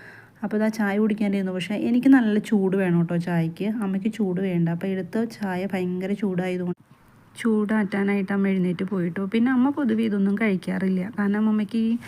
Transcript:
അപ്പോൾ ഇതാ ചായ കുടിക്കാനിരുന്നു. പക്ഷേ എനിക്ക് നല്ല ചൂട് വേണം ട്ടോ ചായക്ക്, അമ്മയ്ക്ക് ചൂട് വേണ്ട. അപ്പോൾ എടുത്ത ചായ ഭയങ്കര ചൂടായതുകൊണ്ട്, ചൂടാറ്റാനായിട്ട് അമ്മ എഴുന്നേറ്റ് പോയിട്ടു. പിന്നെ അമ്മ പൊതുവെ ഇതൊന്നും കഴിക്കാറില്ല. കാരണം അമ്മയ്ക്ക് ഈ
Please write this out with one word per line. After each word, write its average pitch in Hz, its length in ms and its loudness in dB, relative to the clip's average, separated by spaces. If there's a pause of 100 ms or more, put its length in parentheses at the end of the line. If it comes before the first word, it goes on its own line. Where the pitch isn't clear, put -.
(380)
അപ്പോൾ 214 200 -4
ഇതാ 220 100 2
ചായ 208 300 0
കുടിക്കാനിരുന്നു. 202 540 0
പക്ഷേ 185 340 -4
എനിക്ക് 247 220 4
നല്ല 226 340 6
ചൂട് 190 340 2
വേണം 180 260 4
ട്ടോ 170 160 0
ചായക്ക്, 175 640 -2
അമ്മയ്ക്ക് 196 300 -2
ചൂട് 185 280 -2
വേണ്ട. 175 280 2
അപ്പോൾ 170 200 -4
എടുത്ത 190 420 -2
ചായ 185 400 -6
ഭയങ്കര 185 440 -4
ചൂടായതുകൊണ്ട്, 180 680 -4 (520)
ചൂടാറ്റാനായിട്ട് 202 1000 0
അമ്മ 196 160 2
എഴുന്നേറ്റ് 180 360 0
പോയിട്ടു. 190 460 -4
പിന്നെ 233 200 2
അമ്മ 262 200 4
പൊതുവെ 226 340 0
ഇതൊന്നും 202 300 2
കഴിക്കാറില്ല. 190 800 -2
കാരണം 208 340 0
അമ്മയ്ക്ക് 214 300 0
ഈ 226 300 0